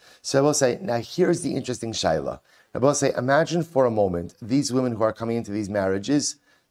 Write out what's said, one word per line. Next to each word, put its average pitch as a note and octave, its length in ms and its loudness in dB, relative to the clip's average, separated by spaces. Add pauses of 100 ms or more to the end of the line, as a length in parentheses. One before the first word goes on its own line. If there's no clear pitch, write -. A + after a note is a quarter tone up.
(240)
So - 160 0
I - 20 4
will D3 140 4
say, C3 260 2
now A#2+ 160 -4
here's E3+ 440 0
the C#3 140 -4
interesting A#2+ 360 -6
shaila. D#2 480 -2 (360)
I - 40 -4
will C#3 140 4
say, C#3 240 0
imagine D#3 460 2
for C3+ 220 2
a A#2+ 60 2
moment, F#2 480 0
these B2 320 -2
women B2+ 220 0
who G#2 80 -4
are A2 100 2
coming A#2 240 -4
into G#2+ 160 -6
these G#2 160 -4
marriages G2+ 680 -2 (360)